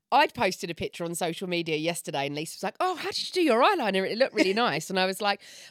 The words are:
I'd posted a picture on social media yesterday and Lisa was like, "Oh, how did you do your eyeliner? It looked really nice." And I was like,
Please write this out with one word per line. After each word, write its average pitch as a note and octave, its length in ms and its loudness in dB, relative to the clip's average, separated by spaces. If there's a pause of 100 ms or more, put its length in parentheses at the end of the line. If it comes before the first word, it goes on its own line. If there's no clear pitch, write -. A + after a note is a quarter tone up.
(120)
I'd D4 220 4
posted F#3+ 380 -2
a - 20 -8
picture - 320 -8
on E3+ 80 -4
social E3+ 340 -4
media E3+ 280 -2
yesterday D#3 500 -2
and C#3+ 100 -4
Lisa D#3 220 -6
was - 60 -8
like, F#3+ 160 -4
"Oh, F#4 160 0
how E4 160 -6
did - 160 -6
you - 40 -12
do F4+ 120 0
your B3 180 6
eyeliner? A3+ 480 2
It F#3+ 80 -4
looked B3+ 160 2
really F#3+ 220 2
nice." G3 340 0
And F#3+ 100 0
I F#3 60 4
was F#3+ 160 -4
like, G3+ 180 0 (320)